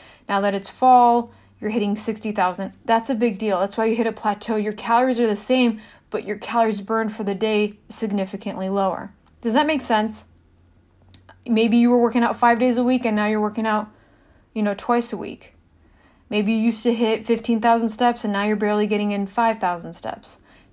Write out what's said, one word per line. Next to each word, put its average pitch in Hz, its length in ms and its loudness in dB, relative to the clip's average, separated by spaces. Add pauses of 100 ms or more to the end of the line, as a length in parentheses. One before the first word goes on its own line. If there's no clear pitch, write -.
(300)
Now 202 120 0
that 202 120 0
it's 196 160 -6
fall, 240 600 6 (280)
you're 208 120 -6
hitting 208 240 -2
sixty 214 360 -6
thousand. 190 420 -2 (120)
That's 226 240 0
a 262 60 0
big 214 240 0
deal. 202 200 -2
That's 196 180 -4
why 220 80 0
you 226 100 0
hit 226 100 0
a 226 60 -2
plateau. 214 460 -4
Your 214 160 -4
calories 240 460 0
are 240 60 2
the 208 100 0
same, 240 440 0 (320)
but - 120 -4
your 202 140 -8
calories 220 440 0
burned 220 300 -2
for 214 120 -8
the 202 100 -2
day 208 400 0 (160)
significantly 190 800 -4
lower. 196 420 -2 (300)
Does 226 120 -2
that 294 120 4
make 302 160 0
sense? 220 440 -2 (1200)
Maybe 226 280 4
you 240 120 6
were 240 120 4
working 233 220 2
out 220 120 0
five 233 240 4
days 247 180 2
a 247 60 2
week, 247 220 2
and 214 100 0
now 214 100 0
you're 214 140 0
working 214 260 -2
out, 214 220 0 (640)
you 220 80 -4
know, 208 120 0
twice 233 400 -2
a 190 40 -8
week. - 360 -12 (760)
Maybe 208 220 0
you 220 80 2
used 226 240 0
to 240 100 2
hit 226 320 0
fifteen 226 360 0
thousand 233 260 2
steps, 240 380 0
and 208 80 -2
now 202 100 -2
you're 208 140 0
barely 208 280 0
getting 208 260 -2
in 202 160 -4
five 226 320 0
thousand 170 340 -4
steps. - 460 -12 (320)